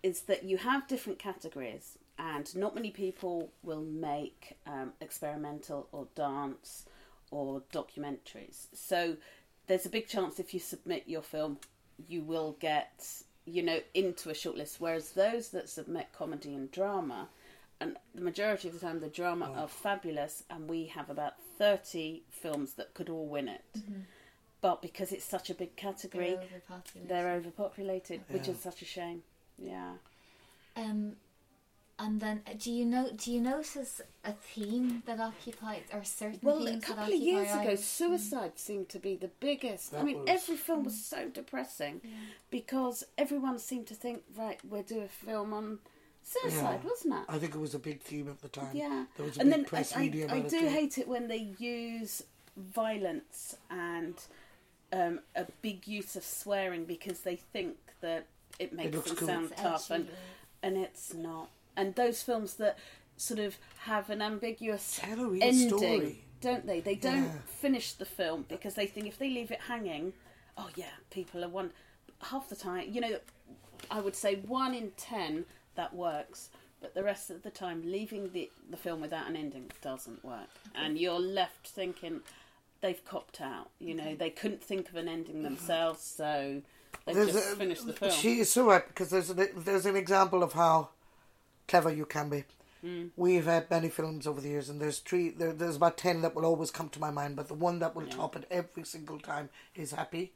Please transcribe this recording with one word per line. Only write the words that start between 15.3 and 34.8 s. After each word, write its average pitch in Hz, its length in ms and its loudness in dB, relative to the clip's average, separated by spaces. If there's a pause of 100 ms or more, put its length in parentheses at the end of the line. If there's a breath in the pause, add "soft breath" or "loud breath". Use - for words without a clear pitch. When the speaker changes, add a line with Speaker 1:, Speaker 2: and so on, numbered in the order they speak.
Speaker 1:
that 175 180 -6
submit - 440 -6
comedy 147 420 -6
and 135 160 -6
drama, 175 580 -2 (520 soft breath)
and - 160 -4 (180)
the - 60 -12
majority 185 480 0
of 165 60 -8
the 170 60 -12
time 165 200 -4
the 156 80 -6
drama 170 460 -2
Speaker 2:
Oh. 143 80 -4
Speaker 1:
are 147 60 -4
fabulous, 165 840 -2
and 160 180 -8
we 165 180 -2
have 147 240 -10
about 147 240 -4 (240)
thirty 170 720 2
films 147 440 -4
that - 200 -10
could 170 140 -6
all 160 180 -4
win 143 220 -2
it. - 160 -10 (120)
Speaker 3:
Mm-hmm. 202 240 -8 (600 loud breath)
Speaker 1:
But 180 200 4
because 180 300 -6
it's 190 140 -6
such - 260 -4
a 175 40 -2
big 180 200 -6
category, 190 560 -4
Speaker 3:
They're 185 140 -2
overpopulated. 185 640 -14
Speaker 1:
they're 180 240 2
overpopulated, 190 960 -4
which 190 180 -2
Speaker 2:
Yeah. 180 80 0
Speaker 1:
is - 60 -8
such 175 220 -8
a - 20 -14
shame. 170 380 -8 (360)
Yeah. 185 360 -8 (840 soft breath)
Speaker 3:
Um, 214 400 -2 (840)
and 214 220 0
then, 214 260 -2
uh, 208 120 -10
do 240 140 -4
you 240 120 2
know, 254 260 4
do 233 220 -6
you 240 80 2
notice 269 600 0 (240)
a 208 80 -2
theme 226 760 0